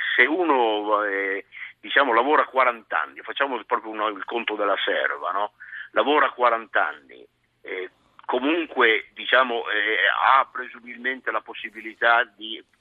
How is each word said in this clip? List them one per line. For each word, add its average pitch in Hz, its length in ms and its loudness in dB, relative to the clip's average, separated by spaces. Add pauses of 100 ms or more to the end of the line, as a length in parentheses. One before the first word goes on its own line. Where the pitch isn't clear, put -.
(160)
se 123 100 4
uno, 117 800 2
eh, 98 400 -4 (360)
diciamo, 135 320 2
lavora 131 320 4
quaranta 120 580 0
anni, 71 200 -10
facciamo 120 420 -4
proprio 113 280 -4
uno, 107 160 -2
il 95 160 -6
conto 113 320 -4
della 101 280 0
serva, 73 460 -2
no? 98 220 -4 (400)
Lavora 131 380 2
quaranta 113 580 0
anni, 65 360 -16 (380)
eh, 92 280 -10 (360)
comunque, 127 880 0
diciamo, 123 560 2
eh, 107 260 0 (380)
ha 131 160 4
presumibilmente 123 800 -8
la 110 100 -2
possibilità 113 960 -2
di 107 260 -14 (180)